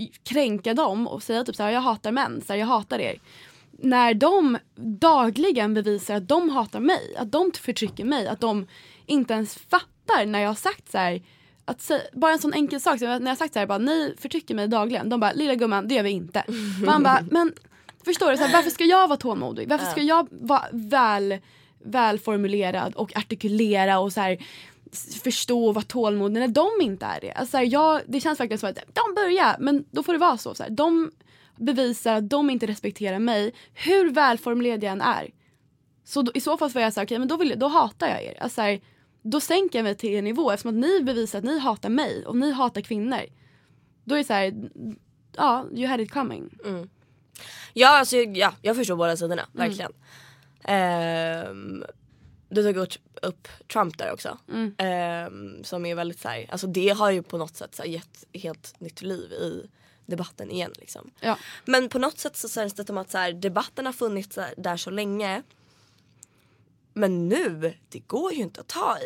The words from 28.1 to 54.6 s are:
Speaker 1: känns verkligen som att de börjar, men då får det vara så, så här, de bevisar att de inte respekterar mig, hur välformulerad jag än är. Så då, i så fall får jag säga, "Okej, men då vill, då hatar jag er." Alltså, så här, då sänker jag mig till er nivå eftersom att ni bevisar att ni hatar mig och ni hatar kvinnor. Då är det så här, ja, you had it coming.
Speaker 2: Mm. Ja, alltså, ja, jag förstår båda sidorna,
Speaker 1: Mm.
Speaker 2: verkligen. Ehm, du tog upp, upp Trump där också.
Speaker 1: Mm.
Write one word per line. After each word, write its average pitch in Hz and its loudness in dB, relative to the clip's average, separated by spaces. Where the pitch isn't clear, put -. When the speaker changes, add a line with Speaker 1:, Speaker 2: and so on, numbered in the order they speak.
Speaker 1:
känns 302 0
verkligen 220 -2
som - -4
att - -10
de 427 -2
börjar, 359 4
men 285 2
då 311 -2
får 349 0
det 330 2
vara 302 4
så, - -10
så - -10
här, - -8
de 320 2
bevisar 240 0
att 214 -2
de 285 2
inte 233 -2
respekterar 202 -6
mig, 220 0
hur 359 4
välformulerad 240 2
jag 196 -2
än 202 -6
är. 78 -2
Så - -2
då, 240 0
i 262 -2
så 320 0
fall 294 0
får 240 0
jag 220 2
säga, 202 -4
"Okej, 233 -4
men 254 -2
då 320 0
vill, 277 0
då 262 2
hatar 285 2
jag - -4
er." 55 -12
Alltså, 240 -6
så 233 0
här, 202 0
då 254 -2
sänker 349 0
jag 226 0
mig 202 0
till 208 -4
er 202 0
nivå 233 0
eftersom 202 -2
att 226 2
ni 349 4
bevisar 233 -2
att 196 -4
ni 302 -2
hatar 226 -2
mig 220 -2
och 226 -4
ni 277 2
hatar 254 -2
kvinnor. 220 -4
Då 180 -2
är 196 2
det 190 0
så 208 -4
här, 190 -2
ja, 262 2
you 247 -2
had 254 0
it 208 -6
coming. 233 -6
Speaker 2:
Mm. 185 -8
Ja, 262 8
alltså, 254 2
ja, 196 2
jag 220 2
förstår 190 0
båda 170 2
sidorna, 170 -2
Speaker 1:
Mm. 233 -2
Speaker 2:
verkligen. 196 -6
Ehm, 165 -2
du 208 2
tog 208 2
upp, 185 -4
upp - -8
Trump 185 0
där - -6
också. - -10
Speaker 1:
Mm. 220 -4